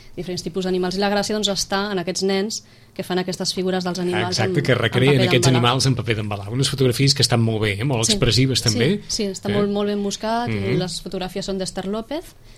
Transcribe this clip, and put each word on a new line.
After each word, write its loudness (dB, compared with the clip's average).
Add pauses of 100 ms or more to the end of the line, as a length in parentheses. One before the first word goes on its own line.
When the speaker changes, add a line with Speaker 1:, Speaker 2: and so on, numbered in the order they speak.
(160)
Speaker 1:
diferents -6
tipus -4
d'animals. 0
I -2
la 2
gràcia, 0
doncs, 2
està -2
en -2
aquests -4
nens -2 (320)
que -6
fan -2
aquestes -4
figures 0
dels -4
animals 0
Speaker 2:
Exacte, 0
Speaker 1:
amb, 0
Speaker 2:
que 4
Speaker 1:
amb 4
Speaker 2:
recreen 4
Speaker 1:
paper 4
Speaker 2:
aquests 4
Speaker 1:
d'embalar. 6 (120)
Speaker 2:
animals 2
en 4
paper -2
d'embalar. -6
Unes 0
fotografies 2
que 0
estan 2
molt 2
bé, 2
eh? -4
Molt 0
Speaker 1:
Sí, 2
Speaker 2:
expressives, 2
Speaker 1:
sí, -2
Speaker 2:
també. 2
Speaker 1:
sí, -4
està -6
Speaker 2:
Eh? 0
Speaker 1:
molt, 2
molt 0
ben -2
buscat, -2
Speaker 2:
Mhm. -2
Speaker 1:
i 2
les -4
fotografies -8
són -4
d'Esther -6
López. -6 (340)